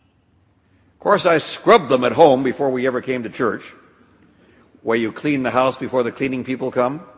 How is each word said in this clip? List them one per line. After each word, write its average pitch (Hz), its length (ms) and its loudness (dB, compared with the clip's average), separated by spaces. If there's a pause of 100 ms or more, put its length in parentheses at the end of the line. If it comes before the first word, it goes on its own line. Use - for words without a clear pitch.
(960)
Of - 40 -20
course, 175 260 2
I 165 140 4
scrubbed 175 520 2
them 127 120 2
at 123 80 2
home 135 320 6
before 135 280 -2
we 127 180 -2
ever 123 120 -2
came 127 220 -6
to 110 80 -8
church. 110 420 -4 (1080)
Way 113 140 -2
you 113 160 -2
clean 143 320 -4
the 117 80 -4
house 127 260 0
before 123 240 -2
the 117 80 -2
cleaning 131 320 -6
people 127 300 -6
come. 135 340 -2 (100)